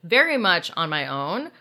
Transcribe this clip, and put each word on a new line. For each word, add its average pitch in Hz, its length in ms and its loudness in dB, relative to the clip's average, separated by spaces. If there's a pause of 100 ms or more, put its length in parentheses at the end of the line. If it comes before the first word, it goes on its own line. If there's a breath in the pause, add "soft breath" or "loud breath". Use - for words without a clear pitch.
very 269 340 2
much 185 400 2
on 165 120 -2
my 147 180 -2
own, 151 540 -4